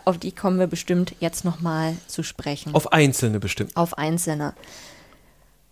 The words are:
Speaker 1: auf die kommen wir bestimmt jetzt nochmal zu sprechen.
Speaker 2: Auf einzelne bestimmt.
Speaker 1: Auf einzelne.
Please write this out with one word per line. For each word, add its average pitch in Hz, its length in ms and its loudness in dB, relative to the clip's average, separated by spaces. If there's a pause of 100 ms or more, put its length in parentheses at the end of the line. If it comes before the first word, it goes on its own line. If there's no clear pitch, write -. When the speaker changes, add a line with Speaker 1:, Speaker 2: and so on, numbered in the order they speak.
Speaker 1:
auf 180 100 4
die 170 160 -6
kommen 185 260 0
wir 185 100 4
bestimmt 175 520 0
jetzt 165 240 -2
nochmal 160 520 0 (100)
zu - 160 -6
sprechen. - 520 -4
Speaker 2:
Auf - 180 2
einzelne 131 480 4
bestimmt. - 360 -4
Speaker 1:
Auf 170 220 0
einzelne. 151 560 -2 (1160)